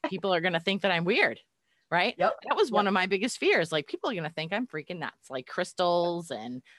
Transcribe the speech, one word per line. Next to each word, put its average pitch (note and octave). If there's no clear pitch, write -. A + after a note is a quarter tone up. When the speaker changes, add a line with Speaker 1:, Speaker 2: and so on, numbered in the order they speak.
Speaker 1:
<laughs> D#4
Speaker 2:
people F#3+
are E3+
gonna E3+
think F#3+
that G3
I'm E3+
weird," F#3
right? F3
Speaker 1:
Yep. F#3
Speaker 2:
That C#4
was E4+
one G#3
Speaker 1:
Yep. G3
Speaker 2:
of -
my F#3
biggest G3
fears. A#3+
Like, D#3
people -
are A3
gonna D#3+
think D#3+
I'm A#3+
freaking D#3+
nuts, -
like C3
crystals F3
and A#2+